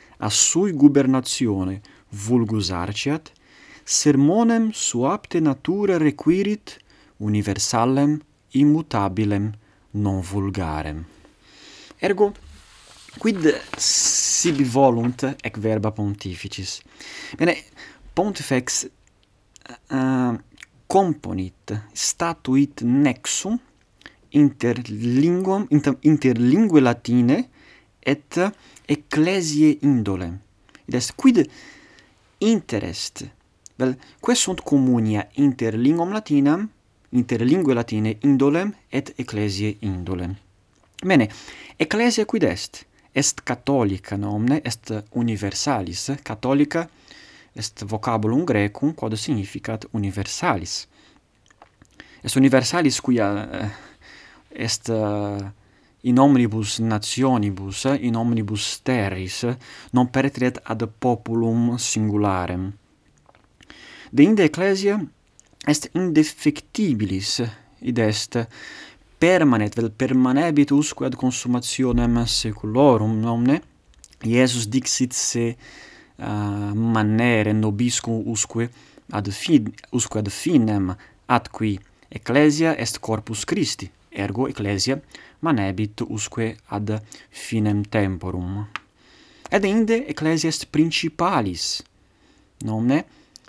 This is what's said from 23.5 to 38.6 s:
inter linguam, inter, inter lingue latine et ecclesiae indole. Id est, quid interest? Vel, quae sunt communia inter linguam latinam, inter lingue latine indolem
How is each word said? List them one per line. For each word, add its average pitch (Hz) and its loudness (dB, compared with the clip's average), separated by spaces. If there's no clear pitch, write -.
inter 123 2
linguam, 170 0
inter, 143 2
inter 143 4
lingue 151 4
latine 123 2
et 147 -4
ecclesiae 151 2
indole. 101 0
Id - -2
est, 123 -4
quid 262 6
interest? 165 -2
Vel, 131 0
quae 247 0
sunt 185 -2
communia 117 2
inter 123 0
linguam 170 2
latinam, 165 0
inter 120 0
lingue 151 2
latine 110 -2
indolem 143 2